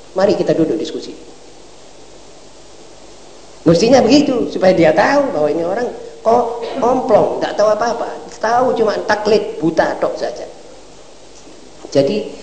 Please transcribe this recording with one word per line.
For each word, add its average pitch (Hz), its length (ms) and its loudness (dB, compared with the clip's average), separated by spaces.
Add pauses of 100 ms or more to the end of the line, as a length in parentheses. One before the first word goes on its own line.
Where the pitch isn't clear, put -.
(180)
Mari 190 160 2
kita 156 240 0
duduk 143 240 0
diskusi. - 320 -10 (2500)
Mestinya 233 320 4
begitu, 254 480 2
supaya 185 240 2
dia 160 220 4
tahu 277 400 2
bahwa 151 160 0
ini 165 100 -2
orang 202 240 -4 (400)
kok 233 380 0 (160)
omplong, 220 640 2
nggak 143 100 -4
tahu 208 140 0
apa-apa. 214 420 -2 (300)
Tahu 240 400 0
cuma 208 240 0
taklid, 208 560 0
buta 160 400 0
tok - 160 -2
saja. - 320 -8 (1400)
Jadi, 151 400 0 (120)